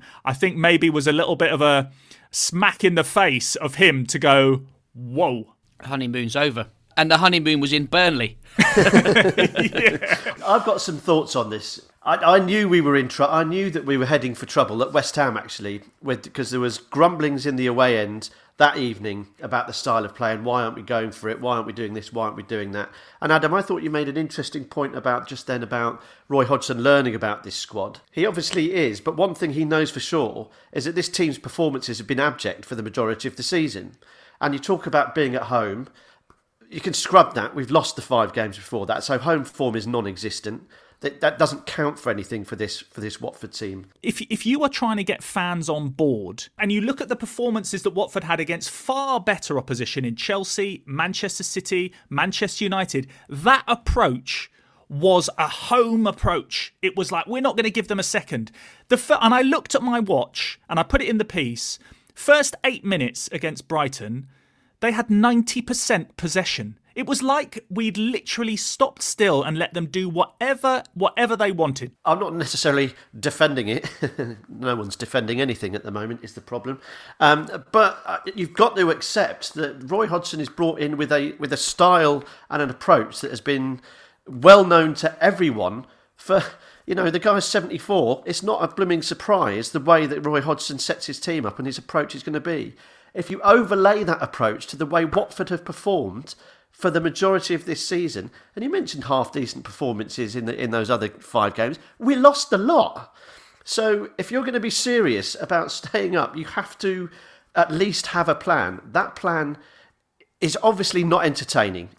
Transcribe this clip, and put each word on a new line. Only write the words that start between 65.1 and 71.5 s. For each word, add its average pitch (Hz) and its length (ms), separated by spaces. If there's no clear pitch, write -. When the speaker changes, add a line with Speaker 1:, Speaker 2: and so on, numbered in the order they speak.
Speaker 1:
percent 233 540
possession. 151 640
It 254 120
was 269 160
like 277 480
we'd 214 260
literally 220 580
stopped - 460
still 170 400
and 156 160
let 165 160
them 170 140
do 185 200
whatever, 254 760
whatever 233 420
they 208 160